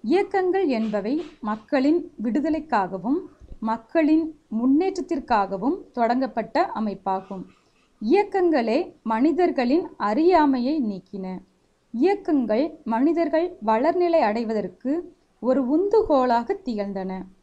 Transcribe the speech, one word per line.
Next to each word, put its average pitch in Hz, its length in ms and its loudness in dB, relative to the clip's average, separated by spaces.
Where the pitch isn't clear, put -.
இயக்கங்கள் 370 640 0
என்பவை 220 580 -2
மக்களின் 262 720 0
விடுதலைக்காகவும் 247 960 -2
மக்களின் 311 800 0
முன்னேற்றத்திற்காகவும் 269 1300 0
தொடங்கப்பட்ட 247 840 -2
அமைப்பாகும். 190 680 -6
இயக்கங்களே 349 920 0
மனிதர்களின் 277 960 2
அறியாமையை 285 840 2
நீக்கின. 190 560 -8
இயக்கங்கள் 294 800 0
மனிதர்கள் 320 800 0
வளர்நிலை 320 600 2
அடைவதற்கு 220 920 -2
ஒரு 262 240 0
உந்துகோலாக 302 1000 2
திகழ்ந்தன. 190 600 -6